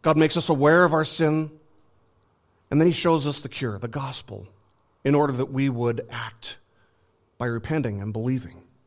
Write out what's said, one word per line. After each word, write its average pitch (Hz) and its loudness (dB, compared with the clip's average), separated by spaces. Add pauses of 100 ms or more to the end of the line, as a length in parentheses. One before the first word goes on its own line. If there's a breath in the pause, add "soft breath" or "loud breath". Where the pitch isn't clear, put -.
God 156 4
makes 156 4
us 170 -2
aware 160 6
of 160 2
our 156 2
sin, 156 0 (1200)
and 147 2
then 165 6
he 170 2
shows 160 0
us 143 -6
the 143 -12
cure, 107 -6
the 117 -8
gospel, 117 -10 (560)
in 139 2
order 143 2
that 131 -4
we 135 0
would 120 -2
act - -12 (800)
by 123 -4
repenting 117 -4
and 104 -8
believing. 123 -6 (240)